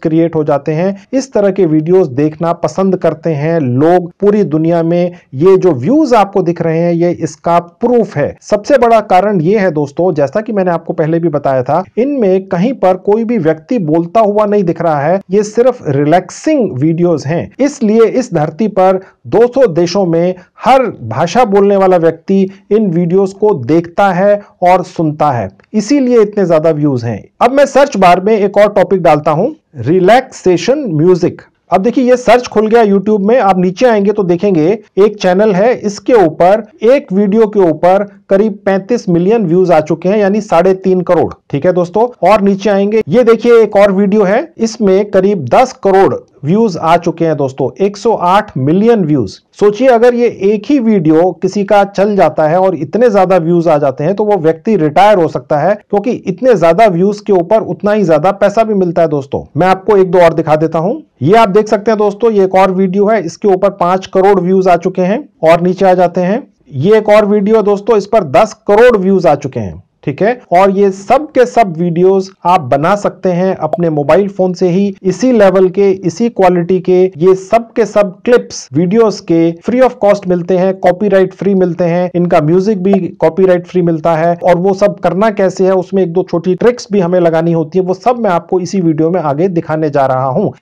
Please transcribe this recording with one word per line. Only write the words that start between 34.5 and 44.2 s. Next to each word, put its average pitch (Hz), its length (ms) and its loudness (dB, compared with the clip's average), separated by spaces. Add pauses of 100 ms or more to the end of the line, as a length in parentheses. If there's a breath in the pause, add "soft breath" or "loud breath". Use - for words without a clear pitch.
एक 208 180 2
चैनल 190 380 0
है, 214 220 0
इसके - 380 -6
ऊपर 185 500 2 (200)
एक 269 280 2
वीडियो 208 340 2
के 208 140 -2
ऊपर 180 440 2 (260 loud breath)
करीब 196 360 0
पैंतीस 196 420 -4
मिलियन 185 380 0
व्यूज 175 240 2
आ 160 120 4
चुके 165 260 -4
हैं, 214 100 0
यानी 202 220 0
साढ़े 185 340 2
तीन 185 280 -2
करोड़, 165 300 0 (180)
ठीक 143 160 -2
है 180 60 2
दोस्तों। 175 340 -2 (160)
और 196 180 4
नीचे 196 300 0
आएंगे, 202 380 0
ये 226 160 2
देखिए 226 380 4
एक 208 140 -2
और 202 160 4
वीडियो 202 320 0